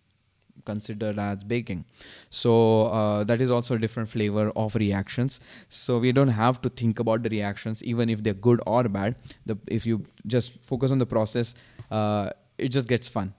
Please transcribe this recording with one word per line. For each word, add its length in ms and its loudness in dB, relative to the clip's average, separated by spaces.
considered 520 -6
as 280 -4
baking. 400 -4
So, 580 4
uh, 360 0
that 180 2
is 80 2
also 260 0
a 40 2
different 300 -4
flavor 480 0
of 180 -2
reactions. 640 0
So 300 -2
we 120 4
don't 160 6
have 360 2
to 60 0
think 300 -2
about 240 0
the 60 0
reactions, 520 -4
even 280 0
if 140 -2
they're 100 0
good 340 4
or 220 2
bad. 260 -2
The, 120 -4
if 180 -2
you 180 0
just 340 -2
focus 300 -2
on 60 2
the 80 2
process, 500 -2
uh, 420 0
it 120 -2
just 200 -2
gets 180 0
fun. 320 -4